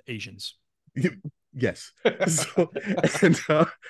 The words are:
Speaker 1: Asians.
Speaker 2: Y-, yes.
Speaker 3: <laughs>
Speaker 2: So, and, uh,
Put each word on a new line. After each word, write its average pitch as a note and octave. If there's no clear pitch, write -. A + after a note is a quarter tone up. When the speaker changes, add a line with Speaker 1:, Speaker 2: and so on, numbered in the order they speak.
Speaker 1:
Asians. G#2
Speaker 2:
Y-, C3+
yes. A#2+
Speaker 3:
<laughs> G3
Speaker 2:
So, E3
and, -
uh, D#3